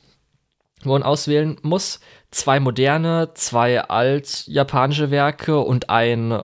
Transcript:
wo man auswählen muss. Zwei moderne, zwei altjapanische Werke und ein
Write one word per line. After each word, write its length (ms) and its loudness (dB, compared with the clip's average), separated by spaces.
wo 100 0
man 100 2
auswählen 600 0
muss. 360 -4
Zwei 300 0
moderne, 760 0
zwei 480 0
altjapanische 1300 0
Werke 480 0
und 300 0
ein 440 0